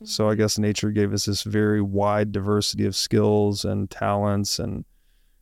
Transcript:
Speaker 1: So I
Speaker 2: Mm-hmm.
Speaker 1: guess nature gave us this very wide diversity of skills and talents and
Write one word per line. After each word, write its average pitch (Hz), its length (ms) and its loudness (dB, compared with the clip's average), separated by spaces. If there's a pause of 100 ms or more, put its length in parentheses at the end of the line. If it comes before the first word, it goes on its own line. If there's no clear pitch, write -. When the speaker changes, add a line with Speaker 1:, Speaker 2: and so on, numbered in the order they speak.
Speaker 1:
So - 240 0
I 107 40 2
Speaker 2:
Mm-hmm. 104 100 0
Speaker 1:
guess 107 160 0
nature 107 320 0
gave 104 240 2
us 104 100 -2
this 101 200 -2
very 104 360 2
wide 101 500 0
diversity 101 540 0
of 98 100 -2
skills 104 680 2
and 101 260 -4
talents 101 680 -2
and 101 260 -6 (580)